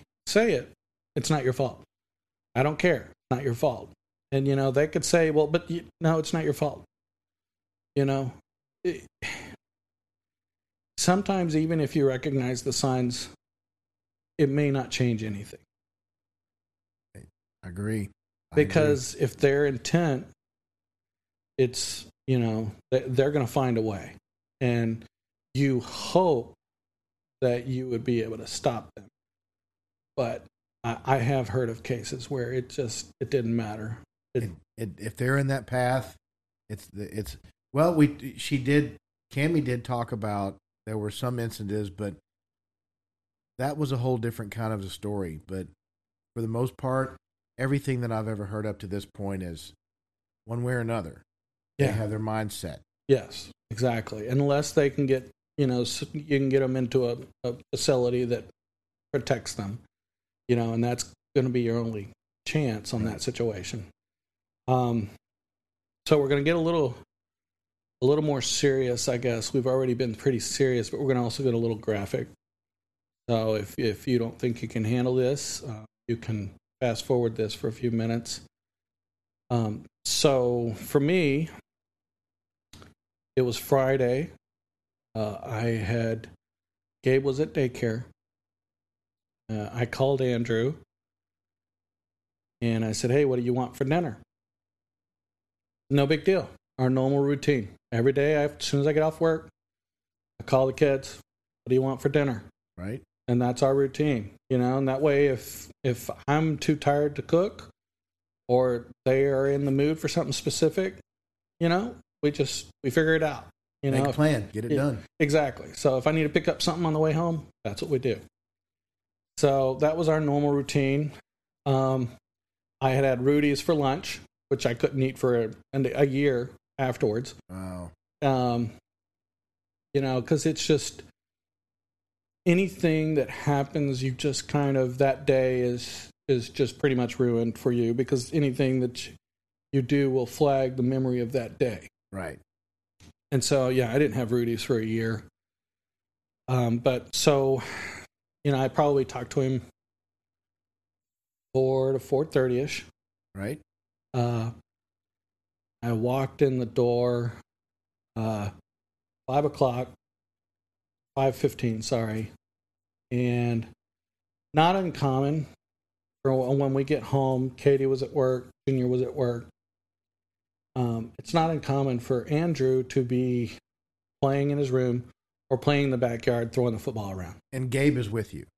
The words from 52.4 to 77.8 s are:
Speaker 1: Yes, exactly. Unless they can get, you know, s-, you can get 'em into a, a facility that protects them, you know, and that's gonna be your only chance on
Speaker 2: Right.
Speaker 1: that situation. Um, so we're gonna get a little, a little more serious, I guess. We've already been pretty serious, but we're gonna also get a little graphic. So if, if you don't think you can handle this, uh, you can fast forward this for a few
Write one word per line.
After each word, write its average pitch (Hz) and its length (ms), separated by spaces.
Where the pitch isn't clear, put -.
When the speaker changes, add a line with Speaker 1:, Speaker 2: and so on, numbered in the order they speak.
Speaker 1:
Yes, - 420
exactly. 110 580
Unless 143 440
they 143 180
can 135 160
get, 131 220
you 143 100
know, 123 160
s-, - 300
you 147 260
can 135 120
get 135 120
'em 131 140
into 127 320
a, 120 100
a 123 140
facility 123 540
that 117 180
protects 127 420
them, 101 260
you 123 80
know, 117 180
and 117 120
that's 123 280
gonna 131 140
be 123 140
your 117 160
only 113 340
chance 123 480
on 110 100
Speaker 2:
Right. 110 100
Speaker 1:
that - 80
situation. 107 640
Um, 120 420
so 156 140
we're 139 80
gonna 143 160
get 160 100
a 170 60
little, 160 360
a 127 40
little 151 160
more 143 180
serious, 131 680
I 123 80
guess. 117 360
We've 127 140
already 131 280
been 120 200
pretty 123 240
serious, 123 520
but - 100
we're 135 80
gonna 123 160
also 120 180
get 127 120
a 117 40
little 117 180
graphic. 110 520
So 110 280
if, 104 200
if 110 300
you 123 140
don't 117 180
think 117 240
you 113 60
can 113 160
handle 123 320
this, 131 480
uh, 110 200
you 117 100
can 107 380
fast 120 240
forward 120 300
this 110 200
for - 120
a 113 60
few 120 180